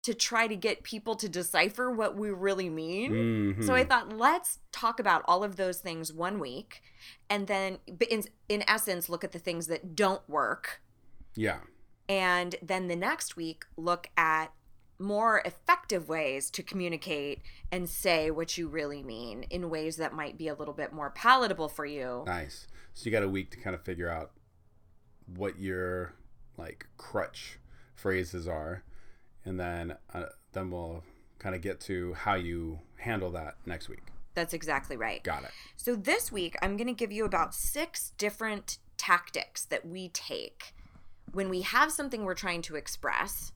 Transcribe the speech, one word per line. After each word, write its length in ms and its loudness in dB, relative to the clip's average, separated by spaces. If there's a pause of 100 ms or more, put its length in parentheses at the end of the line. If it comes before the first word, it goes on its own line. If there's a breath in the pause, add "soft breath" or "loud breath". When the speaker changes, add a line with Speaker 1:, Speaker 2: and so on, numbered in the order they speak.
Speaker 1:
to 100 0
try 340 4
to 80 0
get 280 0
people 320 -2
to 120 -4
decipher 640 4
what 240 2
we 140 -2
really 400 2
mean. 420 -2
Speaker 2:
Mm-hmm. 520 4
Speaker 1:
So 100 6
I 100 8
thought, 320 4
let's 440 4 (120)
talk 280 0
about 260 6
all 180 6
of 140 -2
those 220 0
things 340 -6
one 260 -2
week. 440 -6 (460 loud breath)
And 180 2
then, 320 0 (120)
but 160 4
in, 160 2 (240)
in 220 2
essence, 400 2
look 140 -2
at 80 -6
the 80 -8
things 280 -4
that 280 -4
don't 340 4
work. 500 2 (560)
Speaker 2:
Yeah. 220 2 (500)
Speaker 1:
And 540 4
then 260 0
the 80 2
next 400 -2
week, 300 -6 (100)
look 400 0
at 380 4 (460)
more 460 4
effective 640 2
ways 440 0
to 100 -6
communicate 800 -4 (300 loud breath)
and 180 0
say 400 4
what 260 -2
you 120 -4
really 340 -4
mean 480 -8
in 220 -4
ways 260 -2
that 160 -2
might 240 -6
be 100 -6
a 60 -2
little 220 -6
bit 180 -4
more 160 -4
palatable 580 6
for 200 -4
you. 400 -4
Speaker 2:
Nice. 400 -6 (260 loud breath)
So 120 -12
you 60 2
got 120 6
a 40 4
week 220 0
to 80 -12
kind 180 -4
of 80 -10
figure 280 -4
out 180 -4 (960)
what 340 -4
your, 540 -2 (420)
like, 300 -12 (120)
crutch 600 -4 (380 soft breath)
phrases 520 0
are. 360 -4 (600 soft breath)
And 160 -4
then, 360 -4 (180)
uh, 120 -4 (280)
then 160 -4
we'll 340 -6 (360 soft breath)
kind 160 -2
of 60 -4
get 200 -2
to 320 -2
how 220 2
you 420 -2 (200)
handle 340 -2
that 240 -6 (100)
next 240 -6
week. 140 -12 (320)
Speaker 1:
That's 180 -2
exactly 440 -2
right. 260 -2
Speaker 2:
Got 220 -2
it. 60 -12 (260 loud breath)
Speaker 1:
So 180 0
this 360 2
week, 300 -4
I'm 160 2
gonna 160 0
give 180 -2
you 140 0
about 300 2
six 640 -2
different 580 -2 (200)
tactics 680 2
that 180 -2
we 260 -8
take 640 -8 (560 soft breath)
when 180 -2
we 140 0
have 280 6
something 320 -2
we're 120 -2
trying 280 -2
to 120 -8
express 800 -2